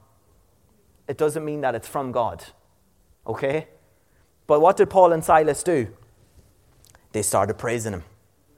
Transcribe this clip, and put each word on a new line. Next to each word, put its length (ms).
It 120
doesn't 260
mean 160
that 140
it's 140
from 240
God. 320
Okay? 420
But 140
what 180
did 100
Paul 240
and 100
Silas 400
do? 260
They 100
started 360
praising 340
him. 120